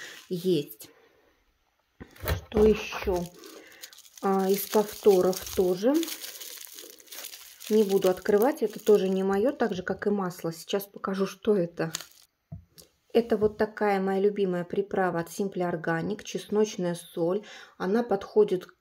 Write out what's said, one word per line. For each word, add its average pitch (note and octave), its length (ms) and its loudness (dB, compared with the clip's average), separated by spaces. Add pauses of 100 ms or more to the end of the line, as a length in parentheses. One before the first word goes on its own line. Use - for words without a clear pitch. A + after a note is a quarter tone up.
(300)
есть. F3 600 -2 (1300)
Что - 420 2
ещё? G3+ 580 2 (1000)
А, F#3+ 240 2
из G3 200 0
повторов F#3+ 880 2
тоже. F#3+ 400 2 (1800)
Не G#3+ 120 6
буду F#3+ 240 2
открывать, G#3 540 2
это G#3+ 180 -2
тоже F#3+ 300 4
не F#3+ 140 0
моё, G3 280 2
так A#3+ 220 -2
же, F#3 80 -6
как F#3+ 240 -6
и G3+ 60 2
масло. F3+ 420 -4
Сейчас G3 320 -6
покажу, F#3+ 400 -4
что G#3 300 0
это. E3+ 360 -2 (1200)
Это A#3 220 2
вот G#3+ 220 0
такая G#3+ 420 0
моя F#3+ 220 0
любимая G3 420 0
приправа F#3 580 -2
от E3 80 -10
Simply F#3+ 380 -4
Organic, E3+ 560 -4
чесночная G3+ 680 -2
соль. F3 500 -2 (360)
Она G3 240 0
подходит G3 640 2 (140)